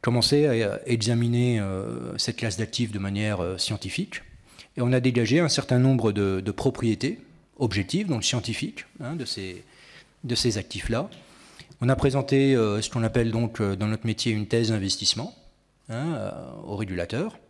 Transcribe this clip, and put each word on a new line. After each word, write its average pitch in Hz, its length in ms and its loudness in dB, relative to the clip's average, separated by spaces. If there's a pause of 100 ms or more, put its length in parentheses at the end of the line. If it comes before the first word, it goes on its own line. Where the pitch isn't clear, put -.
commencé 123 440 4
à, 113 300 2
à 101 100 -8
examiner, 120 720 2
euh, 101 580 -4
cette - 200 -4
classe 107 180 -4
d'actifs 104 380 -4
de 101 60 -4
manière, 101 420 -2
euh, 90 160 -2
scientifique. - 680 -6 (540)
Et 127 40 -2
on 123 120 2
a 127 80 4
dégagé 123 400 4
un 160 80 2
certain 131 280 2
nombre 123 360 4
de, 98 260 0
de 95 120 -4
propriétés 127 680 0 (400)
objectives, 117 480 0
donc 123 160 -2
scientifiques, - 600 -4 (160)
hein, 139 160 -8
de 135 80 -8
ces, 92 400 -8 (580)
de 120 120 -2
ces 113 220 2
actifs-là. 110 520 -4 (720)
On 123 80 2
a 131 80 4
présenté, 135 580 4
euh, 107 260 2
ce - 80 -6
qu'on 117 140 -2
appelle 113 260 2
donc, 113 300 -2
euh, 101 160 2
dans 101 120 -2
notre 107 180 -2
métier 113 260 0
une 107 160 -2
thèse 117 220 2
d'investissement, 107 680 -2 (540)
hein, 139 240 -4
euh, 104 180 -4 (340)
au 101 120 -6
régulateur. 104 600 -4 (120)